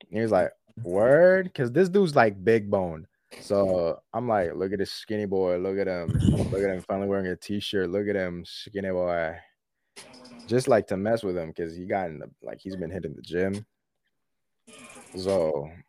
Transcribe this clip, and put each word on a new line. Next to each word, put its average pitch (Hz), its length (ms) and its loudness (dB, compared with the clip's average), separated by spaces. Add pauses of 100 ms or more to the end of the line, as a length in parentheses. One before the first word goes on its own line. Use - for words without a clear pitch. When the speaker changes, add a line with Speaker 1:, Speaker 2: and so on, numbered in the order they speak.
(100)
Speaker 1:
And - 80 -6
he - 40 0
was 113 100 0
like, - 200 4 (260)
Speaker 2:
Mm-hmm. 117 120 -10
Speaker 1:
"Word?" 165 640 6
'Cause 120 180 -2
this 180 160 4
dude's, 180 280 2
like, 107 280 4
big 107 260 4
bone. 87 360 -2 (320)
So 92 640 0 (120)
I'm 120 140 -4
like, 92 260 2
"Look 95 180 -2
at 101 80 -2
this 95 120 -4
skinny 107 340 -6
boy. 92 320 0
Look 95 200 -2
at 98 100 -2
him. 87 360 -2 (260)
Look 98 140 -2
at 98 60 2
him 92 120 -6
finally 98 260 -2
wearing 98 200 0
a 90 80 -4
t-shirt. 98 540 -4
Look 101 180 -2
at 101 80 0
him, 87 300 -4
skinny 98 440 -8
boy." 87 480 -2 (1120)
Just, 127 200 2
like, 110 200 6
to 98 80 -2
mess 107 260 0
with 90 160 -2
him 80 140 -6
'cause 82 240 -8
he 90 100 -10
got 98 240 -2
in 76 100 -12
the, 62 100 -14 (120)
like, - 180 -14
he's 95 160 -10
been 87 140 -6
hitting 85 240 -8
the - 80 -16
gym. 98 440 -4 (1500)
So, 82 540 0 (180)